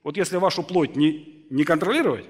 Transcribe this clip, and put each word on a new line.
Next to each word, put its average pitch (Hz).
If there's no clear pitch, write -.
Вот 147
если 180
вашу 180
плоть 170
не, 151
не 135
контролировать, 175